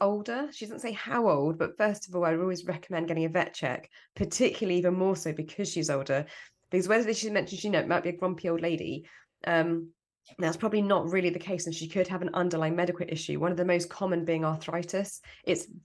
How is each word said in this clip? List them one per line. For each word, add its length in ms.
older. 500
She 140
doesn't 140
say 120
how 340
old, 320
but 200
first 300
of 60
all, 120
I 60
would 100
always 240
recommend 420
getting 160
a 60
vet 240
check, 340
particularly 640
even 160
more 220
so 160
because 400
she's 160
older. 380
Because 180
whether 260
she 160
mentions, 340
you 60
know, 100
it 80
might 140
be 80
a 60
grumpy 340
old 100
lady, 460
um, 460
that's 200
probably 240
not 280
really 200
the 80
case, 280
and 80
she 140
could 200
have 120
an 140
underlying 420
medical 320
issue, 320
one 120
of 40
the 80
most 240
common 380
being 180
arthritis. 800
It's 240